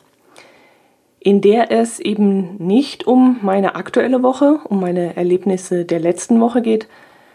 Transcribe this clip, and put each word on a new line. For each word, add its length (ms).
in 220
der 320
es 260
eben 680
nicht 400
um 380
meine 320
aktuelle 480
Woche, 400
um 160
meine 380
Erlebnisse 680
der 140
letzten 420
Woche 220
geht, 240